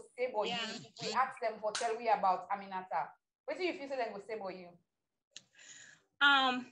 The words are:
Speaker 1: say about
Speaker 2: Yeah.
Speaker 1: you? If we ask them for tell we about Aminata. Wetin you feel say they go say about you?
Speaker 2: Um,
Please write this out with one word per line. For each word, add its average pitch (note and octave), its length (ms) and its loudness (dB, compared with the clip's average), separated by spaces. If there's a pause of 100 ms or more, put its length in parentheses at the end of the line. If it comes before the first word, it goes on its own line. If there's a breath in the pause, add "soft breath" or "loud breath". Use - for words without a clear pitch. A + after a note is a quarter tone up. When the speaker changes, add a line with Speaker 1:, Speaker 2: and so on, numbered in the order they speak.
(160)
Speaker 1:
say B3 160 0
about G#3+ 160 0
Speaker 2:
Yeah. A#3+ 160 -2
Speaker 1:
you? A3 240 -8
If - 60 -20 (100)
we A3 80 -2
ask B3+ 280 2
them A3 200 -2
for G#3+ 120 -2
tell A3+ 240 0
we A#3 120 -2
about F#3+ 420 4
Aminata. F#3+ 600 -4 (380)
Wetin D#4 200 -2
you D#4 100 -2
feel C#4 100 -8
say C4+ 120 -4
they A3 120 -2
go G3 140 -10
say A3+ 140 -6
about F#3 160 -8
you? F3+ 120 -14 (1500 loud breath)
Speaker 2:
Um, C4 520 6